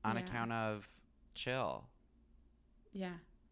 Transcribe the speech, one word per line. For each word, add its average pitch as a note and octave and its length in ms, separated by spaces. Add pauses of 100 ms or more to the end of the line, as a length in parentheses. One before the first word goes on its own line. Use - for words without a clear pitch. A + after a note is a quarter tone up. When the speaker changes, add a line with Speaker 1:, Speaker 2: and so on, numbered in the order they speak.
Speaker 1:
on A2 120
Speaker 2:
Yeah. A#2 80
Speaker 1:
account A#2+ 280
of A2 380 (460)
chill. A2 480 (1080)
Speaker 2:
Yeah. F3+ 260 (340)